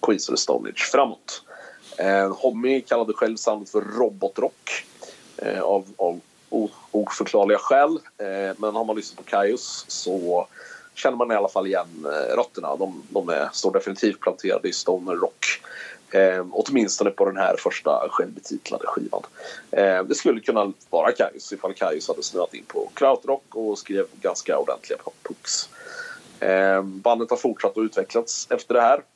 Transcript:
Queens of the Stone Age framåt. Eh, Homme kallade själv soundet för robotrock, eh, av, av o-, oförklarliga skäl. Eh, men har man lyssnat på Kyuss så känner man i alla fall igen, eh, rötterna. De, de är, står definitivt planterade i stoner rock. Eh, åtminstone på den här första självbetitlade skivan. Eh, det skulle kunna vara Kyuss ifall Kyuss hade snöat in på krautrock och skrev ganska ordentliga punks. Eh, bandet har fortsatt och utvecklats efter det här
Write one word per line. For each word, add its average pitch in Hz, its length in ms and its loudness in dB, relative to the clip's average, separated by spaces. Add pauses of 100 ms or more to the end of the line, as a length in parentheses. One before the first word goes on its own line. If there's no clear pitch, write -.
Queens - 260 2
of 62 60 0
the - 80 0
Stone 57 260 0
Age - 240 -4
framåt. - 500 2 (540)
Eh, 98 400 2
Homme 127 440 2
kallade 117 320 0
själv 117 240 0
soundet 107 340 -2
för 107 100 2
robotrock, - 1040 -2 (520)
eh, 101 240 -4
av, 95 240 2 (120)
av 87 240 0 (300)
o-, 107 200 -2 (200)
oförklarliga 104 680 2
skäl. 143 400 4 (200)
Eh, 98 380 -4
men 104 180 -2
har 113 100 0
man 107 120 -2
lyssnat - 300 -12
på - 40 -10
Kyuss 101 580 0
så 87 580 -2 (480)
känner 127 220 0
man 120 160 0
i - 20 2
alla 101 140 2
fall 98 180 -2
igen, 85 400 -4
eh, 71 300 0
rötterna. - 400 -2
De, 92 320 -6
de 87 200 -2
är, 76 240 0
står - 200 -2
definitivt 98 480 0
planterade 92 480 -2
i 87 40 -4
stoner 92 420 -2
rock. 87 320 -2 (680)
Eh, 92 380 4
åtminstone 104 600 2
på 98 140 2
den 95 120 0
här 92 220 2
första 73 520 0
självbetitlade - 760 -6
skivan. - 360 -4 (480)
Eh, 95 340 4
det 123 100 0
skulle 113 260 2
kunna 104 320 0 (180)
vara 85 260 4
Kyuss - 360 -2
ifall 95 220 -6
Kyuss 78 340 -2
hade - 140 -4
snöat - 320 -4
in - 100 -16
på - 300 -8
krautrock 135 560 2
och 107 280 -4
skrev 98 280 -2 (140)
ganska 90 380 -2
ordentliga - 400 -4 (240)
punks. - 460 -8 (720)
Eh, 95 420 4
bandet 110 480 0
har 120 60 2
fortsatt 107 400 -2
och 110 60 0
utvecklats - 680 -2
efter 120 240 -2
det 120 60 6
här 127 220 6 (140)